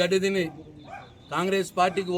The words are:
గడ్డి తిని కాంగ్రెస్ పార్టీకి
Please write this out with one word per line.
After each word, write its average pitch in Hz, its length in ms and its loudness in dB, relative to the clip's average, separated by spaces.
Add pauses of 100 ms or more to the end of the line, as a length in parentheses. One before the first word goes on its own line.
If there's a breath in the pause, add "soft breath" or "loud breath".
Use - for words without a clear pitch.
గడ్డి 180 240 4
తిని 196 200 2 (880)
కాంగ్రెస్ 185 460 0
పార్టీకి 180 400 2